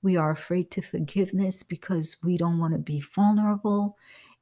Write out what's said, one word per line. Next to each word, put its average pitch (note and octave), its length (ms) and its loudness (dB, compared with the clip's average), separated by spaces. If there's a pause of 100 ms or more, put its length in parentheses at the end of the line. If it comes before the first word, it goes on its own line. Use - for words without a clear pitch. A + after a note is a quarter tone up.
We F#3 160 4
are D#3 140 2
afraid F3 400 -2
to F#3+ 100 -6
forgiveness F#3 800 -2
because E3 600 -4
we F3 140 2
don't E3+ 220 0
want E3 140 0
to - 60 -2
be D3 220 -4
vulnerable. G3+ 960 2 (440)